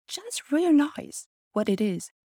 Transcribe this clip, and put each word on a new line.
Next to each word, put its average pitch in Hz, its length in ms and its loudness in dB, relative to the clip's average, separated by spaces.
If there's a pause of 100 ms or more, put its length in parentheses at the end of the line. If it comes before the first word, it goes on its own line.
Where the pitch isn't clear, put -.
just - 460 -10
realize 302 760 2 (280)
what 208 140 0
it 196 120 2
is. 190 320 -4 (220)